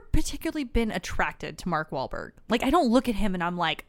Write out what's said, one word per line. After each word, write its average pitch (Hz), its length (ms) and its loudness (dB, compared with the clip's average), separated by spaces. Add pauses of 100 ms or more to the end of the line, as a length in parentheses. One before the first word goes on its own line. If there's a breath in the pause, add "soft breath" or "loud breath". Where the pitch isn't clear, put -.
(140)
particularly 311 500 0
been 226 280 -2
attracted - 680 -4
to - 120 -8
Mark 156 200 -2
Wahlberg. 127 420 -8 (160)
Like, 233 160 2
I 247 60 2
don't 294 200 6
look 247 200 4
at 220 60 0
him 202 180 2
and 180 100 -2
I'm 175 140 -2
like, 160 320 -2